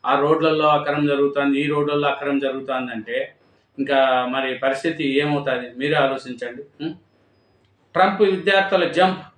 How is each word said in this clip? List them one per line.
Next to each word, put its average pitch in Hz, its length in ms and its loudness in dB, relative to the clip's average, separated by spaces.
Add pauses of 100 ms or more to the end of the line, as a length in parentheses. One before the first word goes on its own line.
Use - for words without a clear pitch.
ఆ 135 140 2
రోడ్లలో 156 500 2
అక్రమం 147 380 0
జరుగుతుంది, 143 540 2
ఈ 147 60 0
రోడ్లలో 147 420 0
అక్రమం 139 300 -2
జరుగుతుందంటే 131 960 -6 (440)
ఇంకా 135 460 2
మరి 131 300 -4
పరిస్థితి 135 640 -2
ఏమవుతుంది? 139 580 -2
మీరే 147 180 -2
ఆలోచించండి. 127 920 -4
ఉం? 165 80 -6 (1000)
ట్రంప్ 196 280 2
విద్యార్థుల 190 680 2
జంప్ 180 340 2 (120)